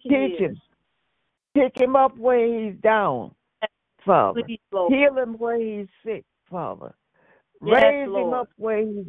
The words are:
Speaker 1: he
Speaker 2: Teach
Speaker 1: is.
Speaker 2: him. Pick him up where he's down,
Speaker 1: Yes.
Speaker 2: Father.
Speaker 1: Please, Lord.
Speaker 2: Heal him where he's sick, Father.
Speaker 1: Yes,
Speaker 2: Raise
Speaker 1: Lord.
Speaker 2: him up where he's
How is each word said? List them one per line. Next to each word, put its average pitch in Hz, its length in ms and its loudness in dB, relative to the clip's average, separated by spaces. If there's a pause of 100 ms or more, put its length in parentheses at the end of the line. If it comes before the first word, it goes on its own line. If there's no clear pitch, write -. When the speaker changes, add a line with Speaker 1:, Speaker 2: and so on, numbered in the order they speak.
Speaker 1:
he 262 60 -10
Speaker 2:
Teach 269 260 0
Speaker 1:
is. 165 60 -10
Speaker 2:
him. 170 200 -4 (920)
Pick 262 220 0
him 262 200 2
up 262 200 4
where 233 300 2
he's 220 340 -4
down, 196 540 0 (280)
Speaker 1:
Yes. 220 80 -8 (340)
Speaker 2:
Father. 165 380 4
Speaker 1:
Please, 233 180 -12 (100)
Lord. 196 220 0
Speaker 2:
Heal 277 240 4
him 233 220 -4
where 233 200 -4
he's 214 300 -6 (160)
sick, 214 200 -8 (240)
Father. 104 460 -10 (680)
Speaker 1:
Yes, 254 180 4
Speaker 2:
Raise 277 260 2
Speaker 1:
Lord. - 180 -4
Speaker 2:
him 247 80 -4
up 247 220 -6
where 220 220 -4
he's 208 300 -6